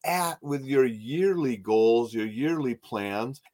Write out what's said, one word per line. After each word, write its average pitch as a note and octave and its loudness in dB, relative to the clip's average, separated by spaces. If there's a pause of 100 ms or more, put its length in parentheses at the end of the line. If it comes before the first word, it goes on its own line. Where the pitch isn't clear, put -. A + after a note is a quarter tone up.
at E3+ -2
with C#3+ -4
your C3+ 4
yearly C3+ -2
goals, A2 4
your A2 -2
yearly C3+ -2
plans? A2 -6 (120)